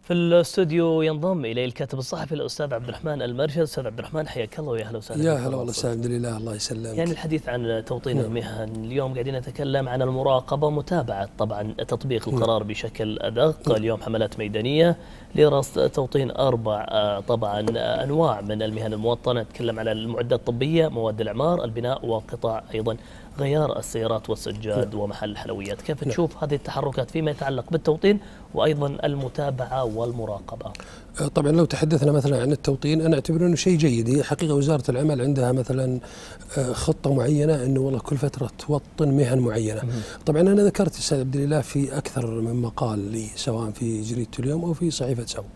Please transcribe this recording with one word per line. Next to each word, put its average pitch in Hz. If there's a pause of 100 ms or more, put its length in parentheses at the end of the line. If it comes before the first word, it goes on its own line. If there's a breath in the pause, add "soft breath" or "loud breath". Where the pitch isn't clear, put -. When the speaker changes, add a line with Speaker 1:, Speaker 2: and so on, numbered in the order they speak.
(140)
Speaker 1:
الاستوديو 170
ينضم 156
اليه 117
الكاتب 131
الصحفي 151
الاستاذ 139
عبد 123
الرحمن 147
المرشد. 135
استاذ 147
عبد 113
الرحمن، 151
حياك 113
الله 151
ويا 113
اهلا 110
وسهلا 151
Speaker 2:
يا 160
Speaker 1:
بك 139
Speaker 2:
هلا 123
والله 131
Speaker 1:
بالرصد. 120
Speaker 2:
استاذ 123
عبد 117
الاله، 120
الله 113
يسلمك. 113
Speaker 1:
يعني 170
الحديث 156
عن 113
توطين 127
Speaker 2:
نعم. 127
Speaker 1:
المهن، 110
اليوم 131
قاعدين 131
نتكلم 135
عن 127
المراقبه 131
ومتابعه 143 (100)
طبعا 107 (140)
تطبيق 120
Speaker 2:
نعم. 123
Speaker 1:
القرار 113
بشكل 107
ادق. 123
Speaker 2:
نعم. 117
Speaker 1:
اليوم 110
حملات 110
ميدانيه 127 (380 loud breath)
لرصد 139
توطين 135
اربع، 113
آه، 104
طبعا، 107 (100)
آه، 117
انواع 143
من 107
المهن 110
الموطنه، 117
نتكلم 113
على 110
المعدات 120
الطبيه، 151
مواد 110
الاعمار، 120
البناء، 120
وقطاع 113 (100)
ايضا 110 (420 loud breath)
غيار 139
السيارات 110
والسجاد 104
Speaker 2:
نعم. 104
Speaker 1:
ومحل 104
الحلويات. 101
كيف 151
Speaker 2:
نعم. 139
Speaker 1:
تشوف 160
هذه 143
التحركات 135
فيما 156
يتعلق 135
بالتوطين 170 (340 loud breath)
وايضا 143 (180)
المتابعه 135
والمراقبه؟ 113 (540 loud breath)
Speaker 2:
آه، 147
طبعا 147
لو 165
تحدثنا 147
مثلا 139
عن 139
التوطين، 147
انا 160
اعتبر 165
انه 170
شيء 180
جيد. 120
هي 135
حقيقه 147
وزاره 143
العمل 139
عندها 131
مثلا، 127 (600 loud breath)
آه، 127
خطه 139
معينه 143
انه 135
والله 135
كل -
فتره 131 (160)
توطن 147
مهن 131
معينه. 110
Speaker 1:
مهم. 120 (260 loud breath)
Speaker 2:
طبعا 156
انا 196
ذكرت 196
استاذ 139
عبد 131
الاله 143
في 135
اكثر -
من 117
مقال 113
لي 107 (100)
سواء 113
في 110
جريده 113 (100)
اليوم 147
او 170
في 165
صحيفه 123
سوق - (120)